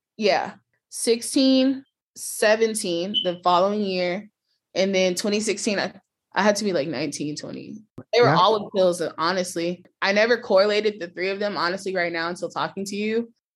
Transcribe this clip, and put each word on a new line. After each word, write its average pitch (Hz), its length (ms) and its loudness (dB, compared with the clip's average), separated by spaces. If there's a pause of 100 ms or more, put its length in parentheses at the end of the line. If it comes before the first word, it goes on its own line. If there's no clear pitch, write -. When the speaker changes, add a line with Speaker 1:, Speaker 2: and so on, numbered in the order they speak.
(160)
Speaker 1:
Yeah. 190 380 0 (340)
Sixteen, 262 960 2 (320)
seventeen, 214 1040 0
the 180 220 -4
following 190 380 2
year. 185 460 -2 (460)
And 190 200 0
then 185 200 2
twenty 208 260 -2
sixteen, 208 380 -2
I, 135 140 -4 (420)
I 185 80 2
had 208 140 4
to 214 80 -4
be, 202 80 0
like, 156 160 0
nineteen, 147 480 -6
twenty. - 420 -14 (340)
They 233 80 6
were 240 60 8
Speaker 2:
Yeah. 151 100 4
Speaker 1:
all 202 280 4
with - 100 -16
pills, 180 260 2 (160)
honestly. 180 680 -2 (180)
I 196 100 2
never 226 240 4
correlated 208 640 2
the 170 80 -8
three 175 220 -6
of 196 80 -6
them, 208 180 -4
honestly, 185 380 -2
right 175 180 -2
now 165 160 -4
until 175 220 -6
talking 165 340 -4
to 196 120 -8
you. 220 360 -2 (240)